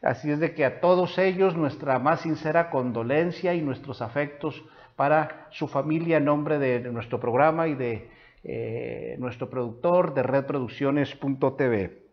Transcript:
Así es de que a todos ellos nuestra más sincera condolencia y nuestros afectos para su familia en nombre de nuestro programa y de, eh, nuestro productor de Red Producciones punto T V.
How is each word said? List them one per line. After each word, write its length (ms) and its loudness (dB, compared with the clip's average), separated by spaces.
Así 280 0
es 120 0
de 120 0
que 120 0
a 160 0
todos 360 4
ellos 380 4
nuestra 440 0
más 220 2
sincera 480 0
condolencia 840 0
y 80 0
nuestros 400 -6
afectos 600 -6
para 540 2
su 180 -6
familia 480 0
en 80 4
nombre 340 2
de 220 2
nuestro 300 -6
programa 480 2
y 60 -2
de, 360 -6
eh, 760 -8
nuestro 300 -8
productor 640 0
de 100 0
Red 220 0
Producciones 720 -2
punto 380 0
T 160 2
V. 440 -2